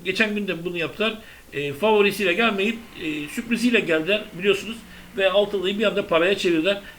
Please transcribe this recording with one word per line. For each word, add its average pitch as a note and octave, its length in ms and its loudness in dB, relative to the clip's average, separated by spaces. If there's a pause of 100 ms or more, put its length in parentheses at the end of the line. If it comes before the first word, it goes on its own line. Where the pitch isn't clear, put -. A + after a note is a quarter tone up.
Geçen G#3 300 0
gün G#3 140 -4
de E3+ 160 -4
bunu F3 140 -6
yaptılar. G#3 400 -2 (340)
E, C#3+ 200 -4
favorisiyle G3+ 600 4
gelmeyip, A3 460 0 (240)
e, D3+ 260 -6
sürpriziyle A#3 520 0
geldiler E3 440 0 (140)
biliyorsunuz. G3 380 0 (400)
Ve F#3+ 140 2
altılıyı G3+ 480 0
bir A3 60 0
anda G3+ 220 0
paraya F3 320 2
çevirdiler. F#3 420 2 (180)